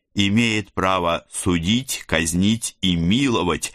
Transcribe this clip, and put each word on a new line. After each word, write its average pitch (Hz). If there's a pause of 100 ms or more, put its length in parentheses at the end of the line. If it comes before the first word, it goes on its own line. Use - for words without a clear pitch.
(140)
имеет 107
право 92
судить, 95
казнить 87
и 92
миловать 87